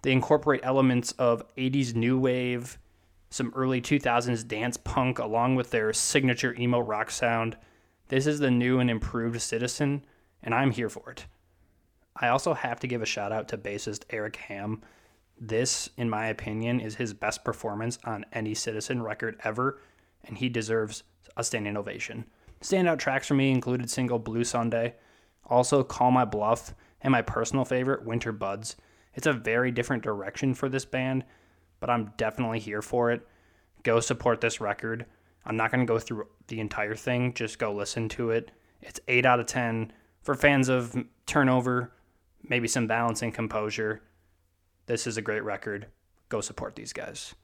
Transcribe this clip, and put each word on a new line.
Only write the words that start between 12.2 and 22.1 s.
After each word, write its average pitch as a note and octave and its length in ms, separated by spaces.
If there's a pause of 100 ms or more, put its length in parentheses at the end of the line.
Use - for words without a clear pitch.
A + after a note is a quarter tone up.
also C#3 260
have A#2+ 280
to C3 60
give A#2+ 140
a G#2+ 60
shout G#2 240
out A2 160
to A2 100
bassist G#2 540
Eric G#2+ 240
Ham. G#2 480 (580)
This, A2+ 560
in A#2 140
my G#2+ 160
opinion, A2 520
is A2 140
his A2+ 180
best - 320
performance A2+ 600
on G#2+ 200 (100)
any G#2+ 200
Citizen A2+ 480
record A2 420
ever, B2 380 (420)
and G#2 140
he B2+ 100
deserves A2 540 (340)
a A#2 80
standing G#2 320
ovation. G#2 500 (360)